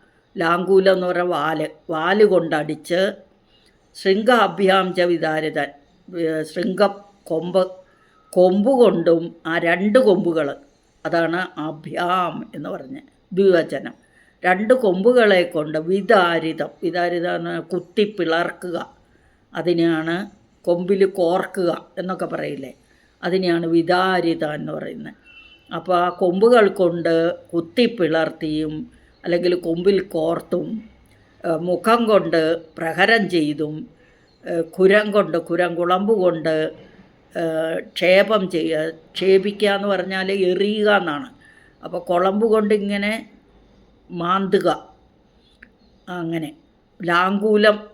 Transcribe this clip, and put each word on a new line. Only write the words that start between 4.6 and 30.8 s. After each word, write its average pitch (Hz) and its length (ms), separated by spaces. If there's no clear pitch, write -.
ച 180 60
വിദാരിതൻ, 156 680
ഏ, 160 340
ശൃംഗം 185 580
കൊമ്പ്, 180 460
കൊമ്പ് 190 380
കൊണ്ടും 170 640
ആ 165 120
രണ്ട് 175 400
കൊമ്പുകൾ, 170 580
അതാണ് 165 560
അഭ്യാം 160 920
എന്ന് 160 140
പറഞ്ഞ് 139 320
ദ്വിവചനം, 170 600
രണ്ട് 196 320
കൊമ്പുകളെ 208 680
കൊണ്ട് 156 360
വിദാരിതം, 170 920
വിദാരിതം 175 520
എന്ന് 170 160
പറഞ്ഞാൽ 165 220
കുത്തി 208 460
പിളർക്കുക, 165 680
അതിനെയാണ് 165 800
കൊമ്പിൽ 185 420
കോർക്കുക 180 800
എന്നൊക്കെ 180 280
പറയില്ലേ, 147 480
അതിനെയാണ് 175 440
വിദാരിത 165 880
എന്ന് 151 180
പറയുന്നത്. 156 420
അപ്പോൾ 170 260
ആ 175 120
കൊമ്പുകൾ 196 600
കൊണ്ട് 170 680
കുത്തി 170 360
പിളർത്തിയും 156 1040
അല്ലെങ്കിൽ 175 300
കൊമ്പിൽ 180 480
കോർത്തും, 170 800